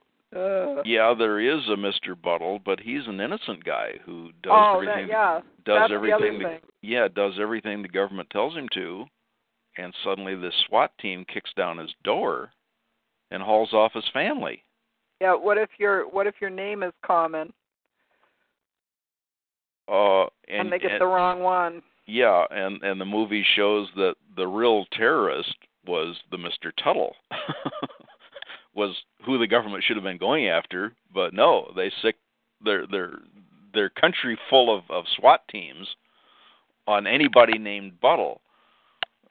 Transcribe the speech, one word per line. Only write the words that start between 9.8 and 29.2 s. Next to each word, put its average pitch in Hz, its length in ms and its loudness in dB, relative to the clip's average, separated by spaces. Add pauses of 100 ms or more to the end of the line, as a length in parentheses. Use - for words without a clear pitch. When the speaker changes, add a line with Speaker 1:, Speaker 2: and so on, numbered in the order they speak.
Speaker 2:
suddenly 95 320 -6
this 90 180 -8 (120)
swat 127 320 2
team 92 340 -8
kicks - 240 -10
down 85 220 -4
his 80 140 -14 (120)
door 104 460 -2 (800)
and 95 100 -8
hauls 110 300 2
off 110 200 4
his - 200 -6
family. 160 500 -4 (580)
Speaker 1:
Yeah, 185 140 4
what 202 240 2
if 214 200 -2
your, 202 300 0
what 196 200 0
if 202 120 -6
your 196 100 -6
name 196 320 -8
is 180 100 -6 (120)
common? 160 480 0 (2250)
Speaker 2:
Uh, 98 340 4 (260)
Speaker 1:
And 104 120 -4
Speaker 2:
and, - 120 -4
Speaker 1:
they 180 60 -2
get 185 140 -2
Speaker 2:
and 104 80 -2
Speaker 1:
the 185 60 2
wrong 180 340 2
one. 180 420 0 (240)
Speaker 2:
Yeah, 107 440 4
and, 98 320 -6
and 95 180 -4
the 95 40 -6
movie 104 400 -2 (120)
shows 104 400 2
that 92 180 2 (220)
the 92 100 -2
real 107 460 2
terrorist 110 640 0 (320)
was 85 300 -4 (140)
the 92 80 -10
Mister 85 340 -10 (100)
Tuttle, - 320 0 (160)
<laughs> - 40 -10 (1400)
was 98 200 -2 (300)